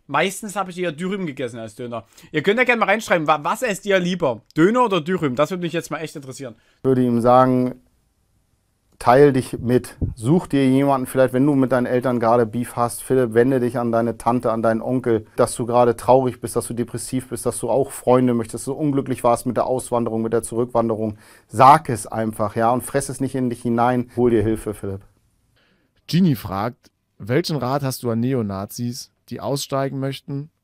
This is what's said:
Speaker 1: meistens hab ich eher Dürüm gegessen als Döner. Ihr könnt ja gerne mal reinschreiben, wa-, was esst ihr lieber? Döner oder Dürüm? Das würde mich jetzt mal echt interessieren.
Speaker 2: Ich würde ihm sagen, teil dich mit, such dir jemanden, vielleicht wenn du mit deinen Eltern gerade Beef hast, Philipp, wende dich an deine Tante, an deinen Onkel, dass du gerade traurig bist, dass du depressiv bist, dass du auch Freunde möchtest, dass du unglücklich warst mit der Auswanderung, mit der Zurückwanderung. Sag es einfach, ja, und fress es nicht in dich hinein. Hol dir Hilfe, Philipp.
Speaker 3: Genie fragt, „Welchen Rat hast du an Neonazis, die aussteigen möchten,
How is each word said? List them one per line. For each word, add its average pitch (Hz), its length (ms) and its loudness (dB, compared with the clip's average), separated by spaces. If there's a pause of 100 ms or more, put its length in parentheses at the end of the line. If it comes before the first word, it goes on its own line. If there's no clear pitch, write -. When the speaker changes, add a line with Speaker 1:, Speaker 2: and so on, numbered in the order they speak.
Speaker 1:
meistens 185 480 -4
hab 196 120 -6
ich 180 120 -14
eher 180 120 -4
Dürüm 185 360 -6
gegessen 127 320 -8
als 113 160 -14
Döner. 117 300 -10 (260)
Ihr 151 100 0
könnt 202 160 2
ja 254 80 2
gerne 240 140 2
mal 202 80 2
reinschreiben, 196 400 0
wa-, 151 160 2
was 185 180 -4
esst 220 240 -4
ihr 196 140 2
lieber? 175 420 -2 (160)
Döner 220 280 4
oder 196 140 0
Dürüm? 160 360 -2
Das 147 160 0
würde 185 100 -6
mich 170 120 -6
jetzt 165 180 -6
mal 151 80 -6
echt 156 160 -10
interessieren. 131 400 -14 (240)
Speaker 2:
Ich - 60 -4
würde 131 180 4
ihm 120 180 2
sagen, 127 540 6 (1200)
teil 139 340 6
dich 127 260 -4
mit, 123 380 0 (180)
such 131 320 0
dir 139 220 2
jemanden, 135 380 2
vielleicht 131 260 2
wenn 127 120 2
du 147 100 2
mit 131 180 2
deinen 123 140 2
Eltern 123 340 0
gerade 117 240 4
Beef 117 320 -8
hast, 120 260 -4
Philipp, 127 300 0
wende 127 260 4
dich 120 180 -2
an 120 140 -2
deine 113 260 0
Tante, 120 340 -2
an 113 100 -2
deinen 113 200 0
Onkel, 120 440 -2 (100)
dass - 200 0
du 123 100 -6
gerade 120 320 2
traurig 127 420 0
bist, - 160 -8
dass 117 120 -4
du 120 60 -8
depressiv 120 560 -6
bist, - 160 -8
dass 120 140 -4
du 120 100 -6
auch 127 220 0
Freunde 127 420 2
möchtest, 117 220 -4
dass 113 100 -10
du 135 80 -6
unglücklich 135 500 -4
warst 120 220 2
mit 117 120 -2
der 117 80 2
Auswanderung, 117 560 -2
mit 113 100 -2
der 113 120 0
Zurückwanderung. 113 760 -2 (300)
Sag 131 420 6
es 117 180 -6
einfach, 110 480 -4
ja, 113 160 2
und 123 100 0
fress - 280 -4
es 131 100 -10
nicht 131 160 -4
in 127 140 -2
dich 117 120 -10
hinein. 120 540 0
Hol 123 140 4
dir 113 140 2
Hilfe, 110 300 -4
Philipp. 98 280 -10 (1080)
Speaker 3:
Genie 165 280 2
fragt, 101 560 -8 (260)
„Welchen 135 400 -2
Rat 135 260 -2
hast 131 200 -6
du 123 60 -4
an 113 100 -2
Neonazis, 120 920 -4 (180)
die 123 120 -12
aussteigen 135 580 -6
möchten, 139 500 -8 (140)